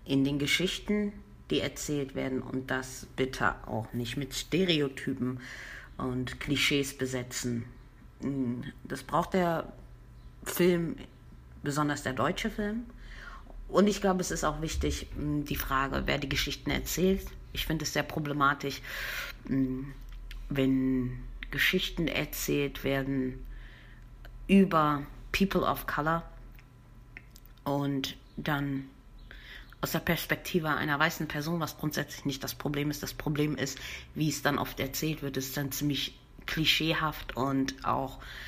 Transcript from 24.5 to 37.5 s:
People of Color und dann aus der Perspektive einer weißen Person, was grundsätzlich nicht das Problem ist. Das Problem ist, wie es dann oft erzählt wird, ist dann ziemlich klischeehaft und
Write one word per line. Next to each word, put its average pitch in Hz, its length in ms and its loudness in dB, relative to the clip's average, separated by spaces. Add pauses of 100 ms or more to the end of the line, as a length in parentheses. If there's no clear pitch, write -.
People 190 280 4
of - 260 0
Color 160 340 2 (1400)
und 139 520 0 (200)
dann 139 520 -2 (920)
aus - 120 -2
der 170 60 2
Perspektive 156 720 0
einer 147 300 2
weißen 160 280 4
Person, 151 320 -2
was 156 180 -2
grundsätzlich - 480 -4
nicht 135 200 -2
das - 100 -6
Problem 147 360 0
ist. - 120 -4
Das - 120 -6
Problem 151 420 0
ist, - 220 -2 (360)
wie 151 140 2
es - 140 -2
dann 143 160 4
oft - 200 -2
erzählt 143 440 -2
wird, 139 140 -4
ist 135 200 -4
dann 139 160 -2
ziemlich 143 440 0 (300)
klischeehaft 156 880 2
und 135 480 2